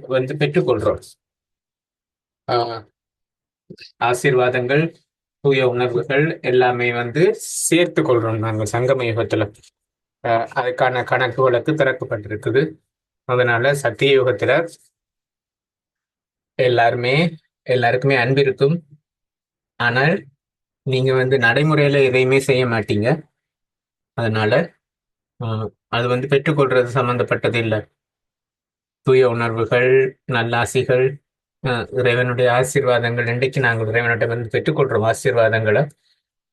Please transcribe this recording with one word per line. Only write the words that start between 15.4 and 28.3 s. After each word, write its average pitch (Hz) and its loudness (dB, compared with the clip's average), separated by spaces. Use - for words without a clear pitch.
எல்லாருமே, 120 2
எல்லாருக்குமே 127 0
அன்பு 131 2
இருக்கும். 139 2
ஆனால் 131 0
நீங்க 131 0
வந்து 131 2
நடைமுறையில 143 2
எதையுமே 131 2
செய்ய 131 2
மாட்டீங்க. 110 -2
அதனால, 110 -2
ஆஹ், 110 -6
அது 120 -2
வந்து 127 -2
பெற்றுக்கொள்றது 139 2
சம்பந்தப்பட்டது 120 -2
இல்ல. 113 -2